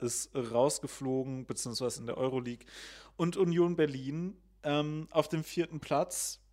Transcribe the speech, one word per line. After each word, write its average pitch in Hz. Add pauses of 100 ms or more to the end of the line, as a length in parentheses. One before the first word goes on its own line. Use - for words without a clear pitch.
ist -
rausgeflogen, 131
beziehungsweise 120
in 117
der 120
Euroleague. 127 (520)
Und 175
Union 175
Berlin, 151 (280)
ähm, 151
auf 156
dem 160
vierten 165
Platz. - (120)